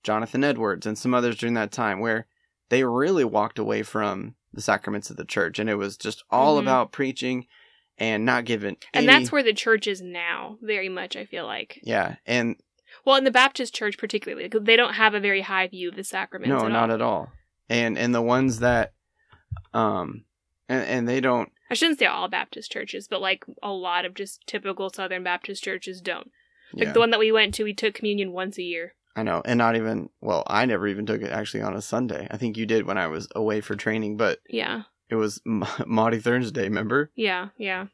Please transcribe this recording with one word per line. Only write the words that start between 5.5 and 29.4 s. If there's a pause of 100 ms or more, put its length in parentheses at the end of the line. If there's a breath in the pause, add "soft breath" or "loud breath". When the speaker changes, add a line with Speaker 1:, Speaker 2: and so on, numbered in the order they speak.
Speaker 1:
and
it
was
just
all
Speaker 2:
Mm-hmm.
Speaker 1:
about
preaching (500 soft breath)
and
not
giving (160 loud breath)
Speaker 2:
And
Speaker 1:
any
Speaker 2:
that's
where
the
church
is
now,
very
much,
I
feel
like.
Speaker 1:
Yeah, (100)
and (500 loud breath)
Speaker 2:
Well,
in
the
Baptist
church
particularly,
'cause
they
don't
have
a
very
high
view
of
the
sacraments
Speaker 1:
No,
Speaker 2:
at
Speaker 1:
not
Speaker 2:
all.
Speaker 1:
at
all. (380)
And,
and
the
ones
that, (800 soft breath)
um, (440)
and,
and
they
don't (180)
Speaker 2:
I
shouldn't
say
all
Baptist
churches,
but,
like, (180)
a
lot
of
just
typical
Southern
Baptist
churches
don't. (420 loud breath)
Like,
Speaker 1:
Yeah.
Speaker 2:
the
one
that
we
went
to,
we
took
communion
once
a
year. (220)
Speaker 1:
I
know,